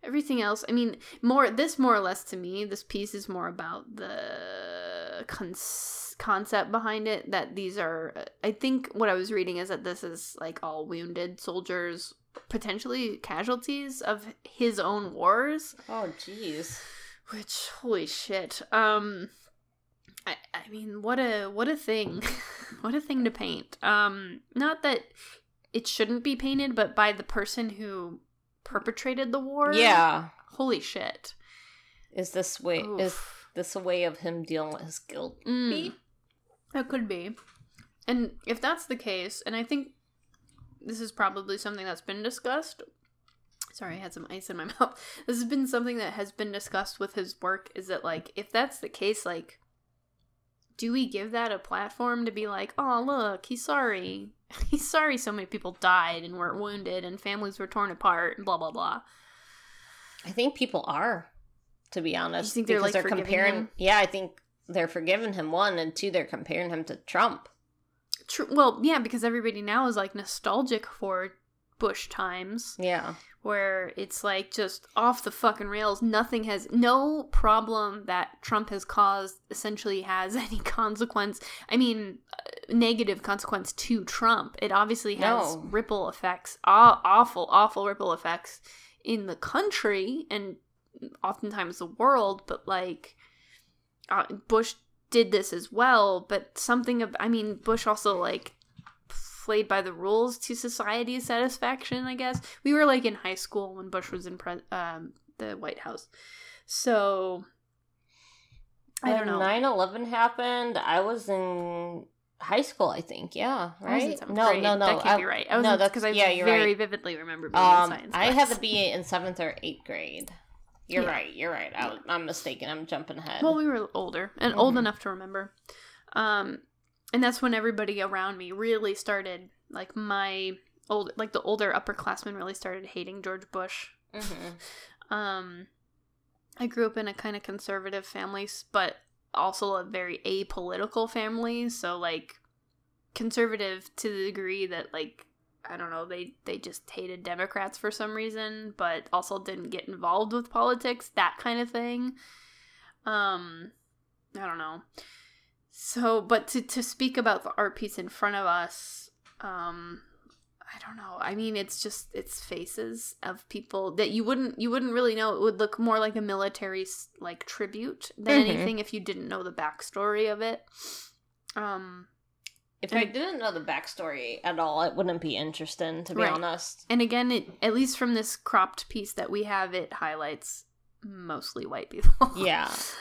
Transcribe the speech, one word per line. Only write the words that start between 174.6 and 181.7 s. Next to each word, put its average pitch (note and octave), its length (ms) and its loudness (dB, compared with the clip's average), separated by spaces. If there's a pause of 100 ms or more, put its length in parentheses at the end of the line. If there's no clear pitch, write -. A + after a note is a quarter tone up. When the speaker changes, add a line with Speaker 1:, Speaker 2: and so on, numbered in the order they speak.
Speaker 2:
all, D#3 220 2
it E3+ 120 2
wouldn't F3 280 0
be D3+ 140 -2
interesting, D#3+ 680 -4
to F3 100 -10
be A3 80 2
Speaker 1:
Right. G3 100 4
Speaker 2:
honest. E3+ 580 -4
Speaker 1:
And A#3+ 100 4
again, A#3+ 320 2
it, - 160 0 (140)
at A3 120 4
least C4 240 2
from A#3+ 160 2
this A3+ 220 -2
cropped - 520 2
piece G#3 260 -8
that - 160 -4
we G#3 140 -2
have, F#3+ 300 -2
it F#3 200 -4
highlights D#3 720 -6 (380)
mostly F3+ 640 -8
white - 240 -8